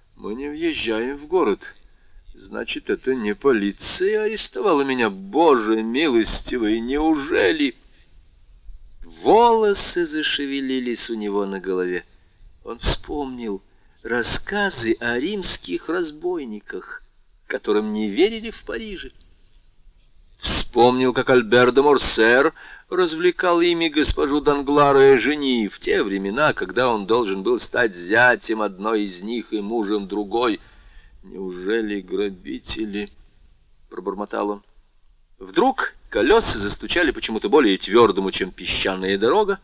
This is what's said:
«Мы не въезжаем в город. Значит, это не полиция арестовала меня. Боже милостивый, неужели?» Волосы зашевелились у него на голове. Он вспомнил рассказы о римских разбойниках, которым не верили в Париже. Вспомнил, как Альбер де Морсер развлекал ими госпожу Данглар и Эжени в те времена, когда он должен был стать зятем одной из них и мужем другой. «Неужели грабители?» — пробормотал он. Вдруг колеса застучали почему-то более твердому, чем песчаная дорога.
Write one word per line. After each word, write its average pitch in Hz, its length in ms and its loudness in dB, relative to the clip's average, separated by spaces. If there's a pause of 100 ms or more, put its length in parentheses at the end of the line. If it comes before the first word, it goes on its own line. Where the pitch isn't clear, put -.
(160)
«Мы 98 180 -10
не 139 140 -10
въезжаем 131 680 -4
в 143 100 -16
город. 151 480 0 (600)
Значит, 107 560 -10
это 123 240 -2
не 107 200 -2
полиция 139 880 0
арестовала 202 600 0
меня. 127 280 0
Боже 110 720 2
милостивый, 117 1000 0
неужели?» 151 960 0 (1500)
Волосы 208 840 4
зашевелились 135 1040 -4
у 117 40 -4
него 101 320 -2
на 98 140 -6
голове. 92 440 -4 (600)
Он 113 140 -12
вспомнил 127 840 -6 (400)
рассказы 120 960 -2
о 120 180 -2
римских 175 720 -6
разбойниках, 151 1120 -8 (440)
которым 107 460 -2
не 107 160 -2
верили 214 420 0
в - 140 -16
Париже. 202 480 -12 (1300)
Вспомнил, 123 760 2
как 131 180 0
Альбер 123 420 4
де 131 80 4
Морсер 135 720 4 (380)
развлекал 175 720 0
ими 170 280 2
госпожу 147 520 0
Данглар 143 560 4
и 135 200 10
Эжени 127 520 0
в - 100 -12
те 101 240 0
времена, 101 500 0
когда 110 400 0
он 104 140 -2
должен 101 360 0
был 113 160 0
стать 117 360 -2
зятем 110 640 2
одной 104 440 -2
из 90 180 -10
них 113 300 -8
и 107 80 -4
мужем 104 460 -4
другой. 104 540 -2 (640)
«Неужели 95 800 -6
грабители?» — 101 1080 -8 (800)
пробормотал 104 640 -6
он. 104 120 -8 (760)
Вдруг 175 560 -2 (160)
колеса 139 480 4
застучали 107 540 -2
почему-то 110 360 -4
более 104 300 6
твердому, 98 520 4
чем 92 220 -4
песчаная 95 640 -2
дорога. 135 480 0